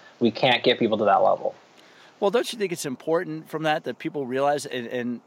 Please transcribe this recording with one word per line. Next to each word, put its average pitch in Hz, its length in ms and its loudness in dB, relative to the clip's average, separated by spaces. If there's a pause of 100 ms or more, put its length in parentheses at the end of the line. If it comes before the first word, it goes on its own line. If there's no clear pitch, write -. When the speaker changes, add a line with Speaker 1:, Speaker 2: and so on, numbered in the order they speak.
(200)
Speaker 1:
we 117 120 4
can't 120 320 2
get 123 160 4
people 110 180 2
to 107 80 0
that 95 160 6
level. 98 320 2 (640)
Speaker 2:
Well, 202 120 2
don't 240 200 0
you 247 60 -10
think 196 140 -2
it's 165 140 -6
important 156 640 -4
from 156 140 -6
that, 156 200 0
that 123 160 -8
people 156 260 -6
realize, 135 400 0
and, 123 220 -8
and, 120 400 -4